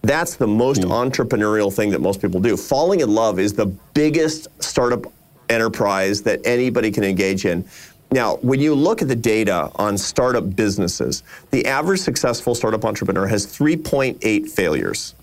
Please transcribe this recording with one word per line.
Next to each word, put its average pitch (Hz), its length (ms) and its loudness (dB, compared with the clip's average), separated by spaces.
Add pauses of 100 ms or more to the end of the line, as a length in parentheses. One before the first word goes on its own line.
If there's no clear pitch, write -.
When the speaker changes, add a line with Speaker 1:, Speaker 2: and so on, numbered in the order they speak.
Speaker 1:
That's 160 340 0
the 127 100 0
most 117 360 2
Speaker 2:
Hmm. 90 100 0
Speaker 1:
entrepreneurial 110 800 0
thing 104 200 0
that 92 100 0
most 98 180 0
people 92 180 -2
do. 101 200 2
Falling 165 420 2
in 107 140 2
love 107 240 2
is 101 160 0
the 107 100 2 (300)
biggest 156 540 0 (140)
startup - 480 -2 (380)
enterprise 104 760 0
that 104 200 0
anybody 120 460 2
can 101 140 0
engage 98 420 0
in. 90 180 -2 (460)
Now, 120 320 0
when 135 180 2
you 151 140 4
look 175 260 2
at 156 80 0
the 127 80 0
data 107 600 0
on 104 200 0
startup 120 580 0
businesses, 95 680 -2 (300)
the 135 120 0
average 160 360 0
successful 123 540 0
startup 110 300 -2
entrepreneur 98 420 0
has 101 200 0
three 151 320 0
point 135 420 0
eight 104 300 0
failures 76 720 -2